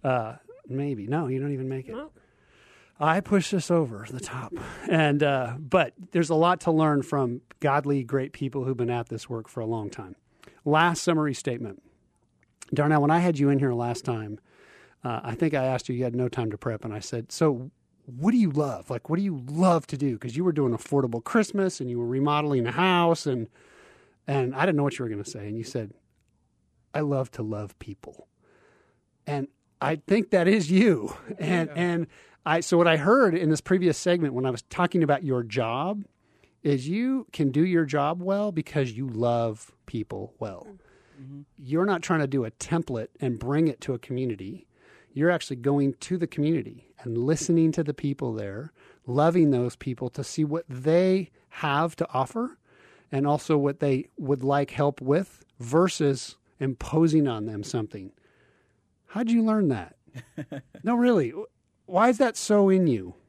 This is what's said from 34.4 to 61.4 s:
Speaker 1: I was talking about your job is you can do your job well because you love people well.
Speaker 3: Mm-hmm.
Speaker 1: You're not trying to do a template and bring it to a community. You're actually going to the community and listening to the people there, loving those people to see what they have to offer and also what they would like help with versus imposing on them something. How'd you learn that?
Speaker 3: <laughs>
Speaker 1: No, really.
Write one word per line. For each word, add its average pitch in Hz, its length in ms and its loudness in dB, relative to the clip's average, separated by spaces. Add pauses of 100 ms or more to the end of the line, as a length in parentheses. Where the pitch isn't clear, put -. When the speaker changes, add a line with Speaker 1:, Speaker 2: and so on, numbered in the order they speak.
Speaker 1:
I 131 40 2
was 117 140 -4
talking 170 400 2
about 143 200 2
your 127 200 0
job 131 600 -4 (580)
is 139 240 0
you 240 460 -2
can 139 180 0
do 151 140 2
your 170 200 2
job 151 360 -2
well 202 300 -2
because 147 420 -4
you 131 140 -6
love 117 640 -2 (140)
people 104 540 -8
well. 104 280 -12 (540)
Speaker 3:
Mm-hmm. 139 200 -18 (160)
Speaker 1:
You're 151 280 -2
not 185 160 0
trying 160 200 0
to 139 60 0
do 135 180 0
a 113 60 -8
template 139 580 -4 (100)
and 123 180 -2
bring 143 300 0
it 127 140 -4
to 135 120 -6
a 117 60 -6
community. 117 680 -6 (480)
You're 151 160 2
actually 151 280 -4
going 139 420 2
to 180 180 -4
the 165 100 -2
community 147 640 -4 (140)
and 117 140 -6
listening 160 560 2
to 165 100 -2
the 147 100 -4
people 139 400 -4
there, 107 380 -10 (340)
loving 151 460 4
those 123 240 0
people 127 360 -6
to 143 120 -8
see - 200 -4
what 156 240 -4
they 165 640 2 (200)
have 156 480 -2
to - 140 -2
offer 226 460 -4 (540)
and 143 160 0
also 147 300 2
what 139 240 0
they 135 360 0
would 135 260 -2
like 139 280 2
help 143 280 0
with 147 460 0 (140)
versus 143 800 0 (220)
imposing 151 680 2
on 110 180 -2
them 107 180 -8
something. 104 480 -6 (960)
How'd 226 220 -4
you 233 140 4
learn 214 240 4
that? 110 280 -2 (420)
Speaker 3:
<laughs> 139 260 -12 (200)
Speaker 1:
No, 240 120 2
really. 214 380 4 (520)